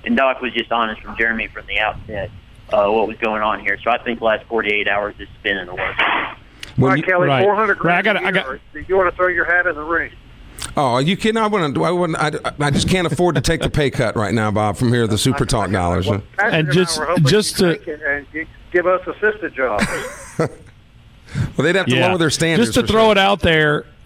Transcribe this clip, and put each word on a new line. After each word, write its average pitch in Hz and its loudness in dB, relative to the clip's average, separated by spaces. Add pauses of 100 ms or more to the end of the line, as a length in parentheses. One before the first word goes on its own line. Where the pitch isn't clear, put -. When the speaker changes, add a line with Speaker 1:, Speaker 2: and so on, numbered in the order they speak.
Speaker 1:
and 120 0
Doc 135 2
was 117 -6
just 117 -4
honest 113 -2
from 104 -12
Jeremy 113 -2
from 104 -16
the 101 -4
outset, 104 -4 (420)
uh, 104 4
what 107 2
was 113 -8
going 110 -2
on 107 -2
here. 101 -2
So 110 0
I 120 2
think 117 -6
the 113 -2
last 107 0
forty-eight 104 -2
hours 101 -2
has 101 -14 (140)
been 98 -2
in 90 -8
the 90 -14
works. 92 -6 (800)
Speaker 2:
When 131 2
Speaker 3:
All 131 4
right, 190 2
Speaker 2:
you 165 -2
Speaker 3:
Kelly, 180 2
Speaker 4:
Right. 135 4
Speaker 3:
four 202 4
hundred 202 0
Speaker 4:
Right, 170 2
I 190 0
Speaker 3:
grand 202 2
Speaker 4:
gotta, 175 -4
Speaker 3:
a - -2
Speaker 4:
I 196 0
got 190 0
Speaker 3:
year. 135 -10 (120)
Do 147 -12
you 185 0
wanna 180 4
throw 180 0
your 170 0
hat 175 2
in 175 0
the 151 -8
ring? 156 -2 (640)
Speaker 2:
Oh, 135 2
are 127 2
you 175 0
kidding? 220 0
I 220 2
wouldn't. 170 0
I 160 0
wouldn't. 175 0
I, 151 -2 (200)
I 147 0
just 143 0
can't 170 0
afford 175 2
to 143 0
take 165 0
the - 0
pay 143 0
cut 120 -2
right 101 0
now, 107 0
Bob. 104 0
From 120 2
here, 117 2
the 107 0
Super 131 2
Talk 101 0
dollars. 90 0
Speaker 3:
Well, 101 0 (160)
Patrick 214 0
Speaker 4:
And - 2
Speaker 3:
and 156 0
I - -4
Speaker 4:
just, 175 2
Speaker 3:
were 156 -4
hoping 170 2
Speaker 4:
just 202 2
Speaker 3:
you'd 185 4
Speaker 4:
to 160 2
Speaker 3:
take - -20
it 151 -8
and 143 -4
gi-, 156 -10 (240)
give 175 2
us 180 2
assistant 170 -4
jobs. 120 0 (520)
Speaker 2:
<laughs> 156 0 (1080)
Well, 131 0
they'd 175 4
have 185 0
to 127 2
Speaker 4:
Yeah. 127 4
Speaker 2:
lower 185 0
their 165 2
standards 165 2
Speaker 4:
Just 214 -2
to 254 4
Speaker 2:
for 208 0
Speaker 4:
throw 220 6
Speaker 2:
sure. 214 6
Speaker 4:
it 196 2
out 196 4
there, 156 2 (200)